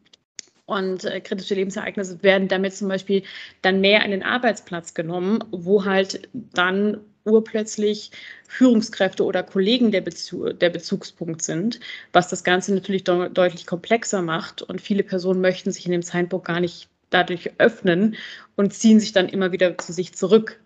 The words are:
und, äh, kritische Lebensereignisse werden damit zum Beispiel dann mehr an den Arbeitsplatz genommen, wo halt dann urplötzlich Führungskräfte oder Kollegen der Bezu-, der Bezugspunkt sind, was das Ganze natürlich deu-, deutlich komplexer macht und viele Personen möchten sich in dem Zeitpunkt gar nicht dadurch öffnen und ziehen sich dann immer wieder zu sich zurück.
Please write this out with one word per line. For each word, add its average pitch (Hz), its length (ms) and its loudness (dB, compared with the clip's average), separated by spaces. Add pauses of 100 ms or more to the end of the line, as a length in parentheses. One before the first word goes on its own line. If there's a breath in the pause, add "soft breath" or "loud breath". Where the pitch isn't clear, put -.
(680)
und, 190 380 -2
äh, 190 160 -4
kritische 190 360 -4
Lebensereignisse 190 640 -4
werden 190 240 0
damit 190 300 -4
zum 202 100 -6
Beispiel 190 380 -4 (380 loud breath)
dann 190 180 2
mehr 202 240 4
an 202 80 -2
den 190 100 -4
Arbeitsplatz 196 720 -4
genommen, 180 460 -2 (100)
wo 190 340 2
halt 190 480 0
dann 196 680 -2 (240)
urplötzlich 214 880 0 (380 loud breath)
Führungskräfte 214 760 2
oder 185 200 0
Kollegen 214 480 2
der 185 80 2
Bezu-, - 520 -6
der 175 180 2
Bezugspunkt 170 680 -8
sind, 175 380 -2 (340 loud breath)
was 175 140 4
das - 160 -8
Ganze 185 320 0
natürlich 190 300 -2
deu-, 180 240 0
deutlich 180 360 0
komplexer 196 580 -2
macht 170 380 -6
und 185 200 -10
viele 196 240 0
Personen 185 360 -2
möchten 185 300 0
sich - 160 -8
in 175 60 0
dem 175 100 0
Zeitpunkt 175 460 -4
gar 170 100 -2
nicht 175 300 -4 (220)
dadurch 180 480 0
öffnen 208 580 4 (400 loud breath)
und 202 180 0
ziehen 220 240 8
sich 208 140 2
dann 185 160 4
immer 190 240 0
wieder 185 260 2
zu - 140 -10
sich 170 240 -6
zurück. 220 500 4